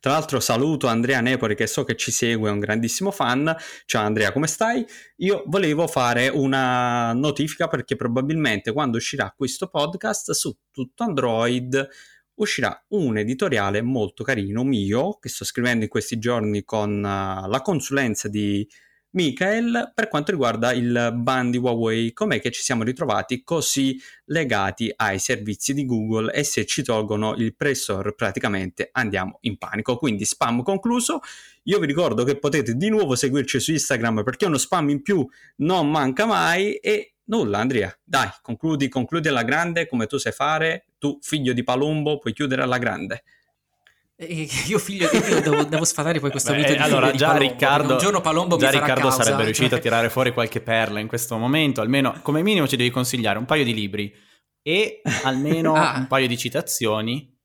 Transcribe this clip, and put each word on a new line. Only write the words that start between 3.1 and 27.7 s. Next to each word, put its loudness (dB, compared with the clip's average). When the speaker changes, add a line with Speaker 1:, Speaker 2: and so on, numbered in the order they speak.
Speaker 1:
Ciao 0
Andrea, 2
come 0
stai? 0
Io 0
volevo 2
fare 2
una 2
notifica, 0
perché -4
probabilmente 0
quando 0
uscirà -4
questo -4
podcast -2
su -4
tutto -10
Android 0
uscirà -2
un 0
editoriale 0
molto -2
carino -2
mio, 0
che -12
sto -10
scrivendo 0
in -8
questi -4
giorni 0
con, -2
eh, -4
la 0
consulenza -2
di -2
Michael 0
per 0
quanto -2
riguarda 2
il 0
ban 0
di 0
Huawei. 0
Com'è -2
che -4
ci -10
siamo 0
ritrovati -2
così 0
legati 0
ai 0
servizi -2
di -2
Google 0
e 0
se -2
ci -4
tolgono 0
il -2
Play 0